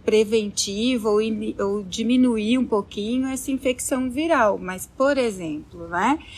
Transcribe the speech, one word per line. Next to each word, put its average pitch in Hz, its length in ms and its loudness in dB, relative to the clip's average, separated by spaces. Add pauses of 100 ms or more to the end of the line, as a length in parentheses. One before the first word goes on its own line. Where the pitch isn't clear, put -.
preventivo 214 1040 2
ou 208 120 4
ini-, 220 360 -2
ou 202 260 -2
diminuir 226 760 2
um 247 80 2
pouquinho 220 640 -2
essa 262 220 -6
infecção 262 600 -2
viral. 247 480 2
Mas, 185 400 -10
por 277 200 2
exemplo, 170 680 -4
né, 202 320 0 (180)